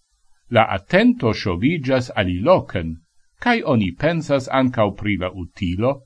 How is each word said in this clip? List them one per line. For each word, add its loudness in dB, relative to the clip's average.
La 4
atento 2
ŝoviĝas -2
aliloken, 0
kaj 2
oni 2
pensas -2
ankaŭ 2
pri -4
la -4
utilo -4